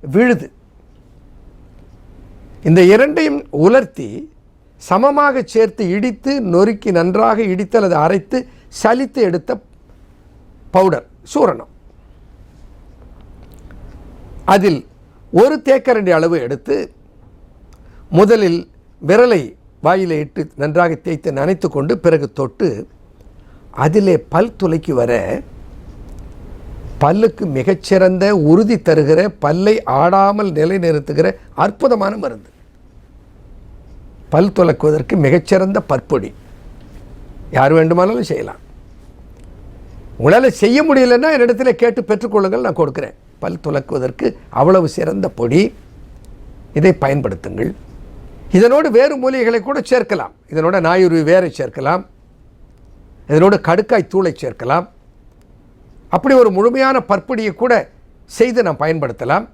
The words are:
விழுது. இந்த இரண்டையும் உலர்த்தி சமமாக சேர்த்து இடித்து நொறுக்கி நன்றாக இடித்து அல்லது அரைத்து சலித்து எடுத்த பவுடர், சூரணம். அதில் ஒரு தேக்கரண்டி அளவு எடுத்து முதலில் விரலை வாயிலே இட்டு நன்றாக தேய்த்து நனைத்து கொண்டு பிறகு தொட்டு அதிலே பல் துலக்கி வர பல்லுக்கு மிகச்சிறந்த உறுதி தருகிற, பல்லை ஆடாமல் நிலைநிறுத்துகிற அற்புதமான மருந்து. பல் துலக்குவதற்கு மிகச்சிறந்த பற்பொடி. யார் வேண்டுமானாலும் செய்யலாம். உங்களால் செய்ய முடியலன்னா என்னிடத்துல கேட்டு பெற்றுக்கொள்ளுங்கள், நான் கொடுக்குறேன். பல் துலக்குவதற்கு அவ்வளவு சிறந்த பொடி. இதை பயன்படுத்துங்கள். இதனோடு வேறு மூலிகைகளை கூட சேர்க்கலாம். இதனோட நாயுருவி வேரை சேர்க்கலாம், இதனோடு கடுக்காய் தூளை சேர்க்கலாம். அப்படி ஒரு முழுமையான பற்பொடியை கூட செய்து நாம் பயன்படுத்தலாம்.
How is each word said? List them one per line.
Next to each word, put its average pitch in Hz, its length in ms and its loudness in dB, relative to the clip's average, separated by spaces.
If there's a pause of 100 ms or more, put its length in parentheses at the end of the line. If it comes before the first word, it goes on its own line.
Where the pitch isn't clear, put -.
(120)
விழுது. 226 340 2 (2250)
இந்த 165 120 6 (120)
இரண்டையும் 294 480 2 (240)
உலர்த்தி 202 420 2 (760)
சமமாக 277 600 0 (120)
சேர்த்து 220 280 -2 (140)
இடித்து 247 360 -4 (200)
நொறுக்கி 202 460 0
நன்றாக 208 400 0 (140)
இடித்து 190 260 -4
அல்லது 185 260 0
அரைத்து 196 340 -2 (400)
சலித்து 247 480 0
எடுத்த 180 320 -4 (1160)
பவுடர், 185 300 2 (280)
சூரணம். 185 400 -2 (2750)
அதில் 185 260 2 (520)
ஒரு 262 260 4 (100)
தேக்கரண்டி 240 500 2
அளவு 165 280 0
எடுத்து 131 320 -4 (1400)
முதலில் 196 420 4 (420)
விரலை 208 400 4 (440)
வாயிலே 175 380 0
இட்டு 156 200 -8 (180)
நன்றாக 160 420 -2
தேய்த்து 156 360 -6
நனைத்து 170 360 -2
கொண்டு 143 200 -2 (100)
பிறகு 151 220 2 (120)
தொட்டு 135 300 -4 (1160)
அதிலே 190 300 2 (180)
பல் 214 280 0
துலக்கி 160 400 -2
வர 120 100 0 (1900)
பல்லுக்கு 208 420 0 (120)
மிகச்சிறந்த 185 680 0 (260)
உறுதி 208 260 4 (100)
தருகிற, 156 320 2 (240)
பல்லை 180 320 0 (240)
ஆடாமல் 196 580 2
நிலைநிறுத்துகிற 160 680 -2 (380)
அற்புதமான 208 480 -2 (100)
மருந்து. 117 280 -10 (1800)
பல் 180 240 2
துலக்குவதற்கு 151 580 0 (100)
மிகச்சிறந்த 185 560 0 (100)
பற்பொடி. 131 400 -4 (1300)
யார் 139 220 4
வேண்டுமானாலும் 180 520 0
செய்யலாம். - 300 -8 (1600)
உங்களால் 214 460 2
செய்ய 233 160 2 (100)
முடியலன்னா 262 480 4
என்னிடத்துல 240 480 0
கேட்டு 233 260 0
பெற்றுக்கொள்ளுங்கள், 214 560 -2
நான் 175 160 -4
கொடுக்குறேன். 143 340 -6 (280)
பல் 170 240 -8
துலக்குவதற்கு 135 580 -4 (320)
அவ்வளவு 170 400 2
சிறந்த 185 300 -4 (100)
பொடி. 123 240 2 (1120)
இதை 170 200 2 (120)
பயன்படுத்துங்கள். 120 640 -6 (880)
இதனோடு 269 400 4
வேறு 285 240 2
மூலிகைகளை 233 400 -2
கூட 277 160 -4 (160)
சேர்க்கலாம். 156 420 -2 (140)
இதனோட 160 260 0 (140)
நாயுருவி 170 420 2
வேரை 180 200 2 (100)
சேர்க்கலாம், 139 420 -4 (1300)
இதனோடு 180 280 4 (120)
கடுக்காய் 208 420 0
தூளை 185 220 0 (100)
சேர்க்கலாம். 131 420 -4 (1300)
அப்படி 269 180 2
ஒரு 247 220 6
முழுமையான 262 400 0 (120)
பற்பொடியை 214 460 -4
கூட 247 180 0 (640)
செய்து 240 300 2
நாம் 156 160 -4
பயன்படுத்தலாம். 151 720 -4